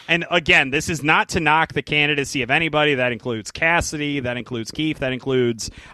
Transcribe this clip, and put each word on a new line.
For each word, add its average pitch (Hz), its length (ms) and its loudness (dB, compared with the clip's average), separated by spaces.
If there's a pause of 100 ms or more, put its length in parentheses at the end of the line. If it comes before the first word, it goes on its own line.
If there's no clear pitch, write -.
and 170 240 0
again, 165 400 4
this 151 180 -2
is 156 140 -4
not 170 280 2
to 190 100 -2
knock 156 320 2
the 147 100 -2
candidacy 147 600 0
of 117 80 -4
anybody. 151 440 2
That 127 180 0
includes 113 380 -6
Cassidy, 147 720 0
that 123 160 -4
includes 117 340 -6
Keefe, 156 300 -4
that 131 120 -2
includes 123 580 0 (240)